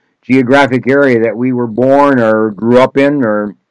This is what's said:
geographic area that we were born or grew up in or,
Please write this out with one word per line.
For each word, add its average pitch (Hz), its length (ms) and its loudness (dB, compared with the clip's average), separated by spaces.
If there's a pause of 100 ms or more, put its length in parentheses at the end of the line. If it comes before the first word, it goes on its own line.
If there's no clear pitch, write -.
(220)
geographic 127 640 0
area 135 340 2
that 110 140 -2
we 127 160 -4
were 120 140 -4
born 135 520 2
or 110 320 0
grew 110 280 0
up 131 180 0
in 139 280 0
or, 104 300 -4 (160)